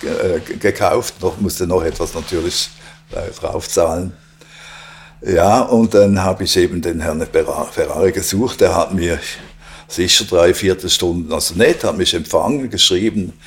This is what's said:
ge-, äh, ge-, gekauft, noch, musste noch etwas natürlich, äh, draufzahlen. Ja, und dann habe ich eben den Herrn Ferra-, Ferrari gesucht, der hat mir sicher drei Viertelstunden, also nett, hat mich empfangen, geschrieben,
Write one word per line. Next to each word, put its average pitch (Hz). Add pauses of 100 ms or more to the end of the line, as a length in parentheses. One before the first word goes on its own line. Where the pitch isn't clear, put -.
ge-, -
äh, 87
ge-, -
gekauft, 101
noch, 90
musste 92
noch 87
etwas 82
natürlich, 82 (420)
äh, 85 (100)
draufzahlen. 85 (1080)
Ja, 95
und 113
dann 101
habe 95
ich 90
eben 87
den 82
Herrn 80
Ferra-, 78
Ferrari 80
gesucht, 98
der 87
hat 85
mir 85 (680)
sicher 90
drei 87
Viertelstunden, 87
also 78
nett, 139
hat 87
mich 90
empfangen, 113
geschrieben, 104 (140)